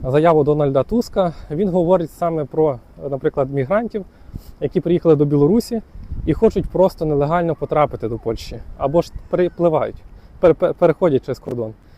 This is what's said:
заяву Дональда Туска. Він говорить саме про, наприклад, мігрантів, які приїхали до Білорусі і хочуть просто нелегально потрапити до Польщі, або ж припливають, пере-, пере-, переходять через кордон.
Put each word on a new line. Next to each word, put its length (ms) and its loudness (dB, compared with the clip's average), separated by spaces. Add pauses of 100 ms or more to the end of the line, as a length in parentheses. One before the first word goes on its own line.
заяву 420 4
Дональда 380 2
Туска. 500 -2 (180)
Він 180 -2
говорить 420 2
саме 340 -4
про, 340 0 (320)
наприклад, 420 -2
мігрантів, 520 -2 (560)
які 200 -2
приїхали 360 2
до 80 2
Білорусі 580 2 (440)
і 80 0
хочуть 320 0
просто 380 0
нелегально 500 0
потрапити 540 -2
до 100 -6
Польщі, 420 -8 (180)
або 240 2
ж 100 -12 (180)
припливають, 640 0 (440)
пере-, 140 6
пере-, 180 0
переходять 520 2
через 140 -6
кордон. 340 -8 (240)